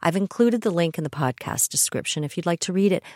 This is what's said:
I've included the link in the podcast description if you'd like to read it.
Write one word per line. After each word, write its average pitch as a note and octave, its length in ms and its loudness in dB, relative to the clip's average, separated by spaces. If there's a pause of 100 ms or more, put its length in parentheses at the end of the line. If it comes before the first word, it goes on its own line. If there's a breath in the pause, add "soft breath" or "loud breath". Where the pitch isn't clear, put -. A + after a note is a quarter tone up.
I've E3+ 140 2
included A3+ 460 2
the A3 80 0
link E3+ 280 0
in D#3+ 60 -2
the D3 60 -4
podcast - 580 -2
description - 560 -2
if C#3+ 120 -8
you'd E3 100 -6
like E3+ 140 0
to - 120 -4
read F#3+ 180 4
it. F3+ 140 0 (120 loud breath)